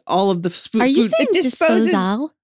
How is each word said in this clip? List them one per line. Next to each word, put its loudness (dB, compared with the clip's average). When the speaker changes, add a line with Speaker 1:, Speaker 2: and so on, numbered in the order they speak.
Speaker 1:
all 0
of -2
the -2
s-, -8
food. -2
Speaker 2:
Are 2
you 2
Speaker 1:
food 0
Speaker 2:
saying 0
Speaker 3:
It 2
disposes 2
Speaker 2:
disposal? -2